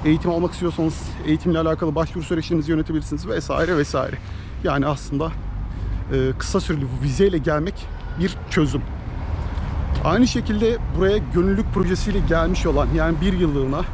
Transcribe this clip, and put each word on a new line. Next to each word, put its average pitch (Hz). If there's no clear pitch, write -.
Eğitim 156
almak 170
istiyorsanız 165
eğitimle 160
alakalı 160
başvuru 160
süreçlerinizi 160
yönetebilirsiniz 156
vesaire 165
vesaire. 143
Yani 139
aslında, 147
e, 131
kısa -
süreli 147
vizeyle 160
gelmek 156
bir 175
çözüm. 143
Aynı 196
şekilde 226
buraya 196
gönüllülük 190
projesiyle 185
gelmiş 165
olan, 147
yani 160
bir 151
yıllığına 143